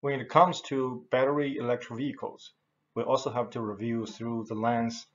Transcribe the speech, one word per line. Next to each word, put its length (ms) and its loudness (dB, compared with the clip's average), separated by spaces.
When 200 -2
it 80 -10
comes 340 8
to 480 -2
battery 480 2
electric 400 -2
vehicles, 540 -8
we 80 -2
also 280 0
have 200 -2
to 100 -6
review 440 -2
through 440 -6
the 60 -4
lens 600 -2